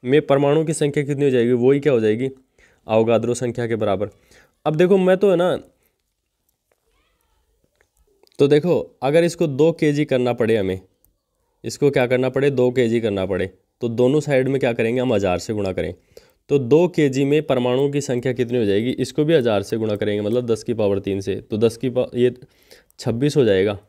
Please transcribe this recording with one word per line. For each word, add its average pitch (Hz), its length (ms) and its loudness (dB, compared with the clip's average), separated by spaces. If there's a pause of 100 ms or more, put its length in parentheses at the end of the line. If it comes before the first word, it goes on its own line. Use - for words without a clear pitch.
में 135 180 4
परमाणु 143 420 2
की 160 100 -4
संख्या 147 300 -2
कितनी 139 200 -2
हो 143 60 2
जाएगी, 123 240 2
वही 131 260 4
क्या 139 120 2
हो 117 80 2
जाएगी 113 300 0 (560)
अवोगाद्रो 113 500 2
संख्या 120 300 -6
के 113 100 -4
बराबर। 101 340 -2 (560)
अब 156 100 -2
देखो 180 220 4
मैं 185 180 2
तो 202 140 2
है 175 60 2
ना, 170 200 0 (2750)
तो 143 100 4
देखो 147 300 2 (240)
अगर 151 220 2
इसको 170 240 -2
दो 143 260 2
केजी 151 300 0
करना 123 300 0
पड़े 113 220 0
हमें, 95 240 -2 (840)
इसको 135 260 0
क्या 135 160 0
करना 127 220 0
पड़े, 139 240 0
दो 123 200 2
केजी 120 280 0
करना 101 260 -2
पड़े, 95 240 -4 (320)
तो 120 80 -4
दोनों 123 300 2
साइड 135 280 0
में 135 120 -2
क्या 127 120 0
करेंगे 117 280 -2
हम, 123 140 0
हज़ार 95 240 0
से - 160 -6
गुणा 95 180 -4
करें। 85 220 -6 (560)
तो 143 80 2
दो 139 320 4
केजी 139 340 0
में 147 200 0
परमाणुओं 127 460 0
की 143 120 -4
संख्या 123 320 -4
कितनी 123 240 -2
हो 113 60 0
जाएगी, 104 280 0
इसको 147 320 -2
भी 160 100 0
हज़ार 117 280 2
से 107 140 -6
गुणा 107 200 -2
करेंगे, 104 240 -2
मतलब 117 260 -2
दस 110 160 -2
की 120 120 -6
पावर 101 260 0
तीन 98 200 -4
से, 95 200 -6
तो 113 180 -8
दस 113 180 2
की 131 140 -4
पा-, 123 240 -4
ये 123 200 2 (640)
छब्बीस 135 380 -2
हो 139 80 4
जाएगा 101 340 2 (100)